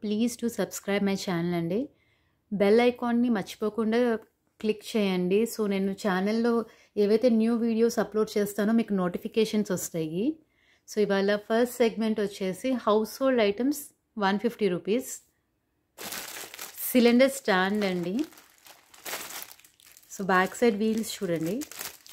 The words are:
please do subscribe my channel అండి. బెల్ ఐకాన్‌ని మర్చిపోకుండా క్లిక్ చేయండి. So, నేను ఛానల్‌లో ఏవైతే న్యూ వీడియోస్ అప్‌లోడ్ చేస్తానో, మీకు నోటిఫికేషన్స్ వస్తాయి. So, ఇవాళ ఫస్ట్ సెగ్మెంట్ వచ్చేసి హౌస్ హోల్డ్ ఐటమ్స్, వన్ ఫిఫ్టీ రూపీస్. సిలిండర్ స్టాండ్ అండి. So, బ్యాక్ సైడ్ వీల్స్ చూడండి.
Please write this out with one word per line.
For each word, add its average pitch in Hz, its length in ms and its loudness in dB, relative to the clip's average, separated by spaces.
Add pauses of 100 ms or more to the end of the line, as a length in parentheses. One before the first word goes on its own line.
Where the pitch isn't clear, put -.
please 214 340 -2
do 233 120 -4
subscribe 196 600 -4
my 196 140 0
channel 175 320 -2
అండి. 170 240 -2 (760)
బెల్ 202 280 4
ఐకాన్‌ని 240 500 2
మర్చిపోకుండా 214 680 -2 (640)
క్లిక్ 214 300 -2
చేయండి. 190 560 2
So, 220 260 -4
నేను 196 300 0
ఛానల్‌లో 214 500 2 (440)
ఏవైతే 220 420 4
న్యూ 226 180 2
వీడియోస్ 226 420 2
అప్‌లోడ్ 214 380 0
చేస్తానో, 208 440 0
మీకు 214 140 -2
నోటిఫికేషన్స్ 202 760 0
వస్తాయి. 170 520 -4 (640)
So, - 120 -8
ఇవాళ 202 380 2 (100)
ఫస్ట్ 240 340 0
సెగ్మెంట్ 220 440 0
వచ్చేసి 196 440 -4 (160)
హౌస్ 220 360 2
హోల్డ్ 262 200 2
ఐటమ్స్, 240 400 0 (340)
వన్ 202 240 0
ఫిఫ్టీ 220 280 -2
రూపీస్. 185 420 -2 (1700)
సిలిండర్ 247 520 4
స్టాండ్ 196 500 0
అండి. 180 320 -2 (1900)
So, - 160 -10
బ్యాక్ 190 340 2
సైడ్ 233 180 4
వీల్స్ 220 360 -2
చూడండి. 170 440 -4 (540)